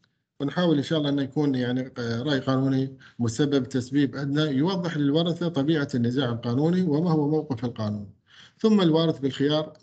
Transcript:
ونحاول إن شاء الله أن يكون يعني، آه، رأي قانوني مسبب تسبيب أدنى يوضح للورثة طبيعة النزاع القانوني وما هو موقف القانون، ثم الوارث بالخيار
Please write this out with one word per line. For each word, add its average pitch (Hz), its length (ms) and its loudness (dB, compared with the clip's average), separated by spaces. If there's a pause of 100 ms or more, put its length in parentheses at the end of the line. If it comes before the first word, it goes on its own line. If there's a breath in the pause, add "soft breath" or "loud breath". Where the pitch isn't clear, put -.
(400)
ونحاول 151 380 2
إن 135 60 0
شاء 160 160 -2
الله 147 100 0
أن 143 100 0
يكون 139 360 0
يعني، 127 420 -2
آه، 117 240 -4
رأي 143 180 0
قانوني 135 580 0 (220 loud breath)
مسبب 127 500 0
تسبيب 135 460 0
أدنى 139 260 -2
يوضح 156 560 0
للورثة 165 500 0
طبيعة 147 480 0
النزاع 123 340 0
القانوني 131 520 0
وما 165 300 0
هو 147 180 2
موقف 147 360 -2
القانون، 104 480 -6 (440 loud breath)
ثم 214 240 4
الوارث 160 380 4
بالخيار 143 640 -2